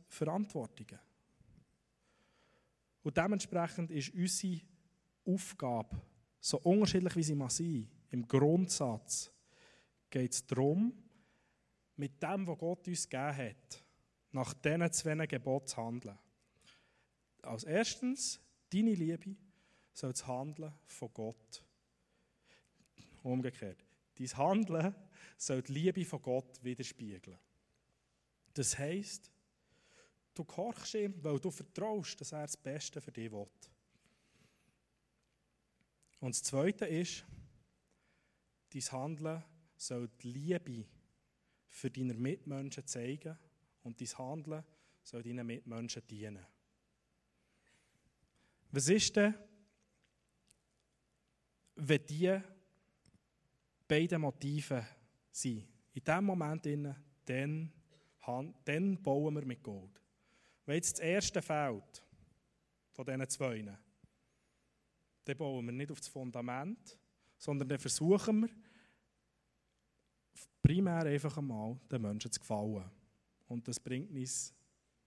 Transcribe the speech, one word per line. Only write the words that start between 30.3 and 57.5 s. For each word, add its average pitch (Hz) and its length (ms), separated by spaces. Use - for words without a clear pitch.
du 165 100
gehorchst - 500
ihm, 202 280
weil 147 180
du 185 100
vertraust, 202 720
dass - 120
er 151 100
das 147 140
Beste 147 440
für - 120
dich 113 200
will. 101 160
Und 127 140
das - 80
Zweite 185 440
ist, 160 380
dein 135 120
Handeln 156 520
soll 123 320
die 120 120
Liebe 143 540
für - 220
deine 127 240
Mitmenschen 139 720
zeigen 143 520
und 117 180
dein - 180
Handeln 156 460
soll 117 200
deinen 120 240
Mitmenschen 117 600
dienen. 104 380
Was 139 180
ist 202 260
denn, 208 200
wenn 147 300
die 180 340
beiden 165 340
Motive 139 640
sind? 113 360
In - 120
dem 170 200
Moment 160 420
innen, 147 300
dann 151 460